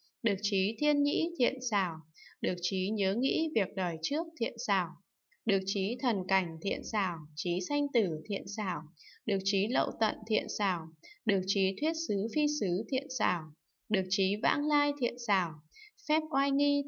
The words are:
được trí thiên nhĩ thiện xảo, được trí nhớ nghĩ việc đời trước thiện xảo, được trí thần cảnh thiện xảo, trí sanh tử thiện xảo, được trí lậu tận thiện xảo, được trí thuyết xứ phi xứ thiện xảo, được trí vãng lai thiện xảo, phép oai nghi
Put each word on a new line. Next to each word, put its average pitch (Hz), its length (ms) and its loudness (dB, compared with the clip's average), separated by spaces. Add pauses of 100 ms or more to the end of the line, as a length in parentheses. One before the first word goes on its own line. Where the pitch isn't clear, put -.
(240)
được 202 180 2
trí 196 380 0
thiên 294 240 2
nhĩ 294 260 0 (100)
thiện - 220 2
xảo, 180 380 -2 (420)
được 185 200 0
trí 190 280 -2
nhớ 202 260 2
nghĩ 277 400 2
việc 196 200 2
đời 175 260 -2
trước 294 260 -2 (120)
thiện 220 140 -2 (140)
xảo, 185 220 0 (560)
được 196 200 4
trí 202 360 -2
thần 233 160 2 (100)
cảnh 180 340 0
thiện - 220 -2
xảo, 185 340 -2 (180)
trí 175 240 -2 (100)
sanh 294 240 0
tử 180 320 2
thiện 202 220 -6
xảo, 190 340 -4 (440)
được 196 180 2
trí 196 240 0
lậu 262 320 2
tận 220 160 2 (120)
thiện - 220 2
xảo, 175 380 0 (380)
được 202 220 4
trí 190 340 2
thuyết 311 120 2 (140)
xứ 202 280 0
phi 302 120 2 (120)
xứ 190 320 0
thiện - 160 -2 (120)
xảo, 180 240 0 (460)
được 190 200 2
trí 196 340 2
vãng 285 240 2
lai 294 320 2
thiện 240 160 0 (120)
xảo, 180 260 0 (540)
phép 311 240 2
oai 277 200 2
nghi 285 360 4